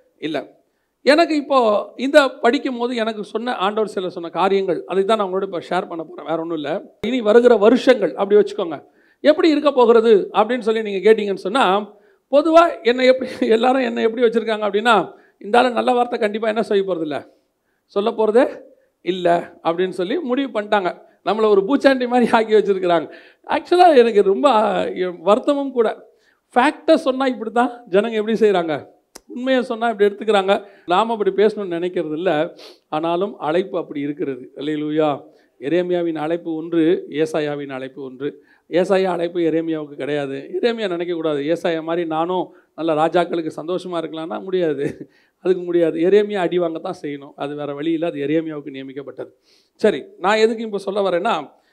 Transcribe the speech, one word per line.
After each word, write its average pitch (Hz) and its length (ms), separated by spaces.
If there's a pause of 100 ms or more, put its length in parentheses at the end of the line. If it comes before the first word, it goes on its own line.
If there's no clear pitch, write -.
(220)
இல்ல. 151 160 (680)
எனக்கு 311 300
இப்போ 277 220 (380)
இந்த 285 220 (260)
படிக்கும் 269 340
போது 240 180
எனக்கு 220 280
சொன்ன 240 320
ஆண்டவர் 208 380
சில 185 140
சொன்ன 170 220
காரியங்கள், 185 560
அதை 185 180
தான் 190 140
நான் 202 100
உங்களோட 190 200
இப்போ 175 200
ஷேர் 190 200
பண்ண 165 160
போறேன். 147 240
வேற 160 120
ஒண்ணும் 165 200
இல்ல. 143 100 (360)
இனி 254 140
வருகிற 233 360
வருஷங்கள் 214 580
அப்படி 202 260
வச்சுக்கோங்க, 196 380 (460)
எப்படி 311 260
இருக்க 294 220
போகிறது 233 400 (200)
அப்படின்னு 214 360
சொல்லி 226 140
நீங்க 196 240
கேட்டீங்கன்னு 202 400
சொன்னா, 226 180 (680)
பொதுவா 320 320 (180)
என்னை 254 240
எப்படி, 254 240 (180)
எல்லாரும் 247 400
என்னை 233 140
எப்படி 226 240
வச்சிருக்காங்க 214 400
அப்படின்னா, 214 300 (420)
இந்த 208 200
ஆளு 247 120
நல்ல 233 220
வார்த்தை 240 260
கண்டிப்பா 220 300
என்ன 214 140
செய்ய 202 220
போறதில்ல, 160 340 (800)
சொல்ல 208 140
போறதே 220 360 (600)
இல்ல 175 560
அப்படின்னு 170 260
சொல்லி 185 320
முடிவு 254 400
பண்ணிட்டாங்க. 202 420 (220)
நம்மள 214 240
ஒரு 202 120
பூச்சாண்டி 262 480
மாதிரி 240 220
ஆக்கி 220 240
வச்சிருக்கிறாங்க. 185 560 (380)
ஆக்சுவலா 339 480
எனக்கு 226 260
ரொம்ப, 214 280
ஆ, 208 320
எ-, 180 420
வருத்தமும் 269 480
கூட. 233 360 (460)
ஃபேக்டை 302 400
சொன்னா 269 320
இப்படி 226 240
தான் 233 200 (200)
ஜனங்க 202 220
எப்படி 214 260
செய்றாங்க? 170 480 (400)
உண்மையை 247 360
சொன்னா 226 260
இப்படி 202 260
எடுத்துக்கிறாங்க. 202 500 (220)
நாம 208 260
அப்படி 208 180
பேசணும்னு 202 480
நினைக்கிறது 175 340
இல்ல. 160 440 (320)
ஆனாலும் 170 500
அழைப்பு 180 400
அப்படி 147 220
இருக்கிறது. 139 560
அல்லேலூயா. 151 680 (360)
எரேமியாவின் 170 560
அழைப்பு 165 380
ஒன்று, 165 540
ஏசாயாவின் 147 600
அழைப்பு 131 320
ஒன்று. 131 420 (240)
ஏசாயா 190 360
அழைப்பு 175 360
எரேமியாவுக்கு 160 540
கிடையாது. 143 640
எரேமியா 226 280
நினைக்கக்கூடாது, 165 680
"ஏசாயா 165 260
மாதிரி 170 240
நானும் 165 480 (200)
நல்ல 160 200
ராஜாக்களுக்கு 165 640
சந்தோஷமா 175 380
இருக்கலாம்னா" 165 480
முடியாது. 165 680 (300)
அதுக்கு 185 220
முடியாது. 170 380
எரேமியா 208 340
அடி 175 240
வாங்கத்தான் 170 440
செய்யணும். 143 340
அது 143 180
வேற 147 200
வழி 156 180
இல்ல. 160 140
அது 151 140
எரேமியாவுக்கு 151 500
நியமிக்கப்பட்டது. 135 580 (460)
சரி, 175 300 (140)
நான் 196 180
எதுக்கு 220 260
இப்ப 208 160
சொல்ல 196 320
வரேன்னா, 175 400 (220)